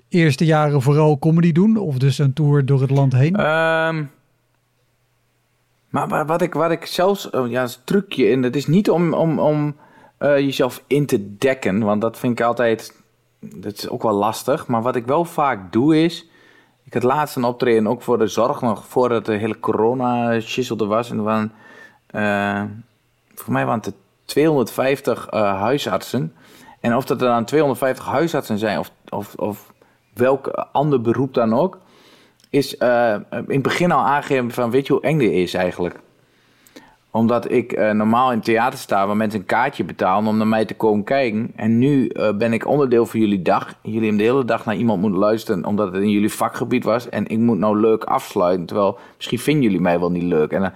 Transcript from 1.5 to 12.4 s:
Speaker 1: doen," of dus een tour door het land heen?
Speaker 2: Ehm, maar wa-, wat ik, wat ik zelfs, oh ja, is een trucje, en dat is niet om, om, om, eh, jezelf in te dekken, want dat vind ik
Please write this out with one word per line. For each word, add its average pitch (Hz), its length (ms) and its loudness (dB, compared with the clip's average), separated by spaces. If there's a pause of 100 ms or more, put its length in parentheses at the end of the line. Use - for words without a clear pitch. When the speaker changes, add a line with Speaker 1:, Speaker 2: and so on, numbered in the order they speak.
Speaker 1:
doen," 202 240 4
of 175 220 -2
dus 135 200 2
een 139 140 2
tour 143 340 2
door 135 140 2
het 131 100 0
land 135 220 4
heen? 143 240 4
Speaker 2:
Ehm, 160 680 0 (1800)
maar 233 200 -2
wa-, 160 160 0
wat 160 180 0
ik, 170 120 0
wat 160 160 0
ik 160 160 -4
zelfs, 196 440 -2
oh 123 200 -2
ja, 127 120 -2
is 120 120 -6
een - 100 -20
trucje, 185 460 0
en 131 120 2
dat 123 120 0
is 143 120 -4
niet 190 240 4
om, 165 240 2
om, 160 240 0
om, 147 380 0 (420)
eh, 139 200 2
jezelf 139 480 -2
in 143 200 0
te 101 300 -2
dekken, 131 460 0
want 104 180 0
dat 110 180 -2
vind 120 200 -2
ik 117 80 0